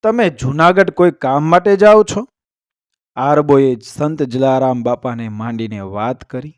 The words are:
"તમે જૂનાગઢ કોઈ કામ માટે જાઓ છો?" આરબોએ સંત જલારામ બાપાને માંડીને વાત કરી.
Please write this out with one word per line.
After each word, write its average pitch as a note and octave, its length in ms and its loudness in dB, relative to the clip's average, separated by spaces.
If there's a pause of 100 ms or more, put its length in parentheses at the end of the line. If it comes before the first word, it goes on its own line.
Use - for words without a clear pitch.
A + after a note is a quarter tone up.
"તમે A3 260 0
જૂનાગઢ E3 600 2
કોઈ F3 220 2
કામ C#3 320 -2
માટે F3 320 2
જાઓ G#3+ 280 6
છો?" G#3 240 -6 (880)
આરબોએ C#3 600 2
સંત D3+ 480 -6
જલારામ C3 600 -2
બાપાને A#2+ 460 -6
માંડીને A2 500 -8
વાત G#2 440 -8
કરી. D3 340 -14